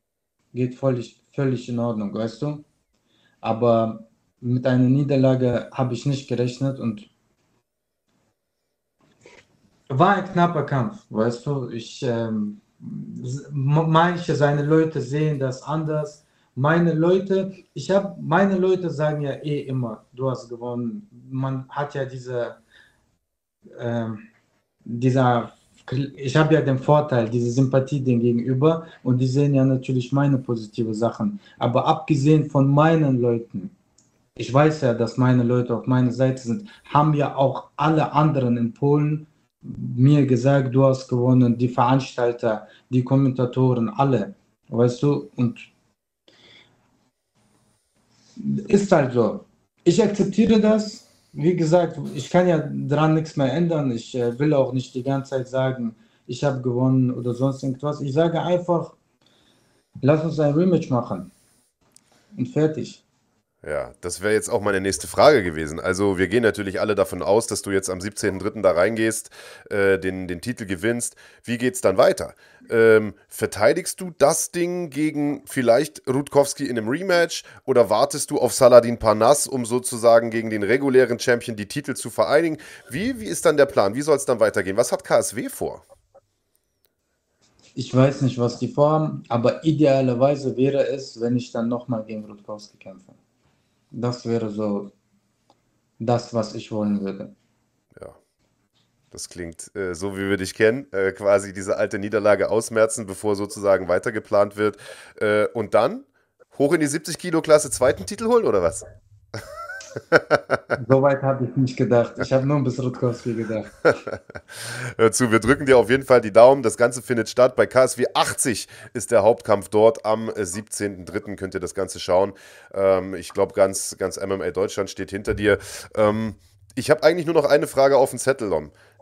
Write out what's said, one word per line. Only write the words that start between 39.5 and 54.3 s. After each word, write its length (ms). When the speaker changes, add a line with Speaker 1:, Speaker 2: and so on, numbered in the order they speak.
Speaker 1:
mir 640
gesagt, 500
„Du 120
hast 220
gewonnen“, 500
die 100
Veranstalter, 960
die 160
Kommentatoren, 840
alle, 440
weißt 340
du, 340
und 240
ist 240
halt 220
so. 320
Ich 180
akzeptiere 560
das. 480
Wie 200
gesagt, 440
ich 160
kann 180
ja 180
dran 240
nichts 240
mehr 160
ändern. 380
Ich, 240
äh, 240